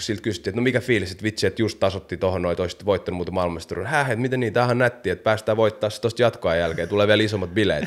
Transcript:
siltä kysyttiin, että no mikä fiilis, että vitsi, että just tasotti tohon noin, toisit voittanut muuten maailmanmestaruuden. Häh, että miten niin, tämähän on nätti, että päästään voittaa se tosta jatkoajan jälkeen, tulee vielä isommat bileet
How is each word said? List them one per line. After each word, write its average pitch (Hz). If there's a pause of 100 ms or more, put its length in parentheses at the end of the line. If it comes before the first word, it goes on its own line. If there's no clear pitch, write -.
siltä 104
kysyttiin, 101
että 101
no -
mikä 123
fiilis, 101
että 92
vitsi, 107
että 95
just 107
tasotti 92
tohon 92
noin, 87
toisit 90
voittanut 92
muuten 87
maailmanmestaruuden. 90
Häh, 143
että 113
miten 127
niin, 113
tämähän 123
on 117
nätti, 120
että 85
päästään 107
voittaa 107
se -
tosta 117
jatkoajan 95
jälkeen, 85
tulee 101
vielä 107
isommat 95
bileet 92